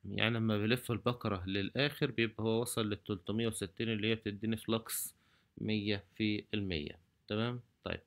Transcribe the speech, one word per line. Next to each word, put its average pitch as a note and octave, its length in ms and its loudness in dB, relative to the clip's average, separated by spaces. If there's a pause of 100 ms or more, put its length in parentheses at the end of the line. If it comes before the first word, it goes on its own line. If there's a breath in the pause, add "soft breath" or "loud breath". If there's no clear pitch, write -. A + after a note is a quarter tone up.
يعني G#2 300 2
لما A2 220 4
بلف A2+ 340 2
البكرة G#2+ 540 0
للآخر A#2+ 680 0
بيبقى A2 320 0
هو A2+ 180 4
وصل A#2 280 0
للتلتمية G#2 580 -2
وستين A2 420 -2
اللي G#2+ 220 0
هي A2 40 4
بتديني A2 420 -2
فلكس - 580 -4 (420 soft breath)
مية G#2 460 0 (120)
في G#2+ 280 2 (100)
المية. F#2 460 -2 (280)
تمام؟ A#2 340 -2 (220)
طيب. F2 240 -4